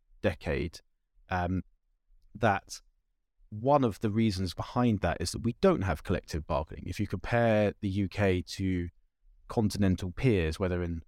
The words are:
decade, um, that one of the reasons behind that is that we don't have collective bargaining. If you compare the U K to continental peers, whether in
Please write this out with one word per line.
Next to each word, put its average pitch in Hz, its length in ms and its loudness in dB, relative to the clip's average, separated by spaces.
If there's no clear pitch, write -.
decade, 80 580 -2
um, 90 320 -2
that 104 460 0
one 131 320 2
of 113 180 0
the 110 100 0
reasons 101 440 0
behind 120 460 0
that 85 200 0
is - 120 -4
that - 100 -6
we 117 180 -2
don't 190 220 4
have 92 220 -4
collective - 420 -4
bargaining. - 400 -4
If - 140 -6
you 101 80 -2
compare 107 720 2
the 107 80 -4
U 98 200 -2
K 92 400 0
to 92 400 -2
continental 98 640 2
peers, 92 480 2
whether 90 220 0
in 85 260 -4